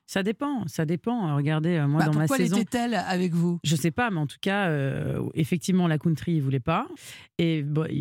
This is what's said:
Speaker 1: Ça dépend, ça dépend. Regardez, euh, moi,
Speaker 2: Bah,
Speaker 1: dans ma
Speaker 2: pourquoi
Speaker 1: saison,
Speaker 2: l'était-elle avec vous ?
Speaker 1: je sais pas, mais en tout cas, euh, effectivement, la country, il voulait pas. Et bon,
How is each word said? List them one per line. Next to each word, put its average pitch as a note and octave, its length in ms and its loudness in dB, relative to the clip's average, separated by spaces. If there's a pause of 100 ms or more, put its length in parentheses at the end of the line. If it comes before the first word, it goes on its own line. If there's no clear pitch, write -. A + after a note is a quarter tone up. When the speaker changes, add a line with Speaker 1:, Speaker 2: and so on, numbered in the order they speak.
Speaker 1:
Ça G3 160 -2
dépend, A3+ 440 -4
ça D#3+ 200 -4
dépend. F3+ 500 -2
Regardez, D#3 400 2
euh, D3 120 2
moi, D3+ 120 2
Speaker 2:
Bah, D#3 60 4
Speaker 1:
dans D3+ 60 2
ma D3+ 140 2
Speaker 2:
pourquoi C4+ 120 2
Speaker 1:
saison, F3+ 180 2
Speaker 2:
l'était-elle A#3+ 380 0
avec F3+ 400 0
vous ? E3+ 300 2
Speaker 1:
je D#3 120 2
sais D#3+ 140 2
pas, A#3+ 200 -2
mais E3+ 80 -2
en D3 80 0
tout - 140 -10
cas, G3 280 0
euh, C3+ 640 0
effectivement, F3+ 540 2
la D#3 100 2
country, E3+ 380 0
il D3 60 2
voulait C3+ 180 0
pas. E3+ 260 -2 (520)
Et E3 240 2
bon, D3+ 240 0 (140)